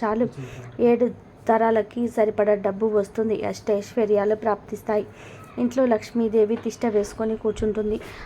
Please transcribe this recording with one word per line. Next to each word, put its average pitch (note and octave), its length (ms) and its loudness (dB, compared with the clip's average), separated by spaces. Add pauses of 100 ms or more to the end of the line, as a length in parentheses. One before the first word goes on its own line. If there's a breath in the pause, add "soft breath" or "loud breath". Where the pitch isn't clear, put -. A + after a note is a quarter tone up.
చాలు, A3 240 2 (520 loud breath)
ఏడు A#3+ 300 4 (380)
తరాలకి A3+ 600 2
సరిపడా G#3+ 460 2
డబ్బు G3 320 -2
వస్తుంది, G#3+ 600 0
అష్టైశ్వర్యాలు G3+ 880 0
ప్రాప్తిస్తాయి. G#3 720 -2 (520 loud breath)
ఇంట్లో B3 280 2
లక్ష్మీదేవి A3+ 720 2
తిష్ట A3+ 300 -4
వేసుకొని A3 500 0
కూర్చుంటుంది. G#3+ 640 -2 (260 loud breath)